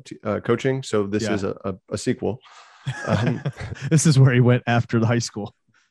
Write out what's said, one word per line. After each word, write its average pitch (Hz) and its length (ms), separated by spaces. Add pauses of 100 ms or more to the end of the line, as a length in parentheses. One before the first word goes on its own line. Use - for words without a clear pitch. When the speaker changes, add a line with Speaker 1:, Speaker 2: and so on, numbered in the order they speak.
Speaker 1:
t-, - 180
uh, 104 180
coaching. 135 420
So 104 240
this 104 180
Speaker 2:
Yeah. 104 100
Speaker 1:
is 98 100
a, 95 200
a, 95 100 (180)
a 107 60
sequel. 110 400 (680)
Um, 113 360 (240)
Speaker 2:
<laughs> - 240
This 160 160
is 139 120
where 127 140
he 123 80
went 123 260
after 117 340
the 110 60
high 120 120
school. 110 360 (360)